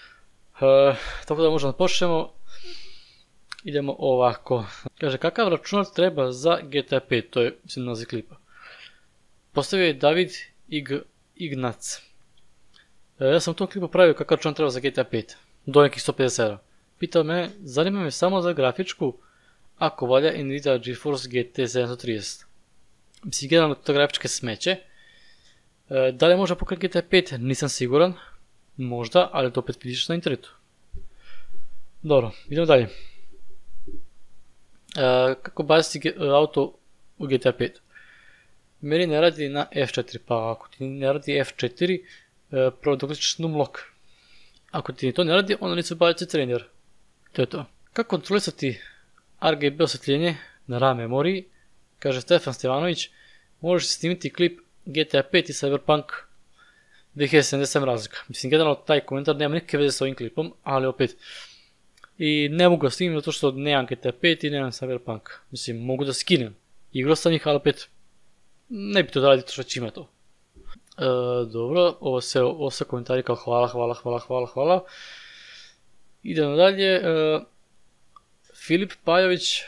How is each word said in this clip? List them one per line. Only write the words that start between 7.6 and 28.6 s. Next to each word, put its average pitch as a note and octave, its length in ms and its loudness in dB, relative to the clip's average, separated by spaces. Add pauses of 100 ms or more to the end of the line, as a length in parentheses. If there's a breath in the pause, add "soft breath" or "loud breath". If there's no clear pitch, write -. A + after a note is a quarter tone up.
mislim, B2+ 220 -10
naziv A#2 220 -8
klipa. - 280 -10 (1160 loud breath)
Postavio F3+ 340 0
je D#3 80 2
David D#3 360 2 (400)
Ig-, C#3+ 320 -6 (340)
Ignac. C3 680 -6 (1160 soft breath)
E, C3+ 60 0
ja D3 140 4
sam E3 120 -2
u D#3+ 40 -6
tom F#3+ 120 -4
klipu F3+ 200 -6
pravio F3 260 8
kakav D3+ 220 0
računar D3+ 200 0
treba D3+ 140 0
za B2 100 -4
G C3 120 -2
T C3 100 0
A - 20 2
pet, - 340 -6 (280)
do C#3 160 8
nekih C#3+ 200 4
sto C#3+ 120 -4
pedeset B2+ 260 0
evra. G#2+ 200 0 (400)
Pitao E3 240 2
me, E3+ 260 -2 (100)
zanima F3+ 440 -2
me D3 80 -4
samo F#3 300 2
za F3 120 0
grafičku, C#3+ 600 -2 (640 soft breath)
ako - 280 -2
valja C#3+ 380 2
Nvidia C3+ 340 0
GeForce B2+ 520 -6
G A#2+ 140 -2
T B2 240 -4
sedamsto B2 280 -2
trideset. A2 500 -8 (800)
Mislim, C#3+ 260 -8
generalno D#3 260 4
to - 180 -2
grafičke C#3+ 340 0
smeće. A#2+ 440 -4 (1200 soft breath)
E, C3 220 2
da B2+ 160 2
li F3+ 100 8
može F3+ 180 0
pokrenuti F#3 320 -4
G F3 40 -12
T F3 80 0
A - 100 2
pet, F3+ 280 2
nisam C3 320 -2
siguran. C#3+ 440 2 (640 loud breath)